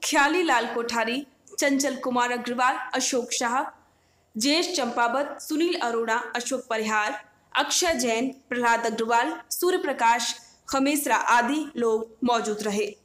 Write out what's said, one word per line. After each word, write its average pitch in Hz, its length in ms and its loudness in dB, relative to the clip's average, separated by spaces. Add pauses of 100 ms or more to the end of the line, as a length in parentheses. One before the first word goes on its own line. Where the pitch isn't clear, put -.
ख्याली 302 380 2
लाल 247 320 2
कोठारी, 233 520 -2 (320)
चंचल 277 380 2
कुमार 247 360 0
अग्रवाल, 247 440 0 (180)
अशोक 254 380 -2
शाह, 247 300 -2 (720)
जयेश 302 400 2
चंपावत, 247 640 0
सुनील 330 380 0
अरोड़ा, 226 380 0 (200)
अशोक 247 340 -4
परिहार, 220 500 0 (340)
अक्षय 330 400 2
जैन, 240 340 0 (200)
प्रहलाद 233 380 2
अग्रवाल, 233 480 0 (160)
सूर्य 359 280 2
प्रकाश 247 560 0 (340)
खमेसरा 277 480 2
आदि 240 480 2 (120)
लोग 226 480 -2
मौजूद 214 380 0
रहे। 208 240 -2 (180)